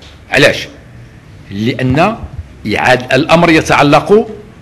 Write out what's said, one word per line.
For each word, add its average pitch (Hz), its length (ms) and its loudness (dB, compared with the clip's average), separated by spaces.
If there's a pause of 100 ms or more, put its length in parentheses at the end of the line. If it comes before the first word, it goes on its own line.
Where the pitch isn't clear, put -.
(320)
علاش؟ - 360 0 (840)
لأن 131 680 -2 (580)
إعادة 120 400 0
الأمر 170 340 2
يتعلق 151 760 2 (340)